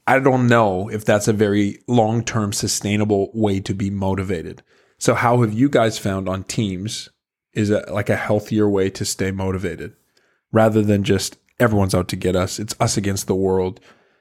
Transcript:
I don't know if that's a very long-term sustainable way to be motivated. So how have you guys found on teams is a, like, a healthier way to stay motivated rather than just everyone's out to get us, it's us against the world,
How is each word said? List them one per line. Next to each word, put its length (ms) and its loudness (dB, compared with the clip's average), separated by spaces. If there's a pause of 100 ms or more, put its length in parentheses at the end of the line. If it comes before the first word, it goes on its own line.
I 120 2
don't 280 4
know 420 2
if 160 -6
that's 240 2
a 40 4
very 540 2
long-term 680 0
sustainable 800 0
way 260 0
to 140 -6
be 160 -2
motivated. 720 -4 (360)
So 160 2
how 280 2
have 100 2
you 160 2
guys 300 2
found 300 -4
on 160 -4
teams 680 -6 (420)
is 180 0
a, 200 0
like, 180 -4
a 80 0
healthier 520 0
way 220 2
to 140 -8
stay 260 -4
motivated 640 -6 (580)
rather 300 4
than 220 2
just 320 -2 (220)
everyone's 360 2
out 140 0
to 80 -6
get 200 0
us, 220 -2
it's 220 -10
us 160 0
against 300 -2
the 80 0
world, 460 0 (400)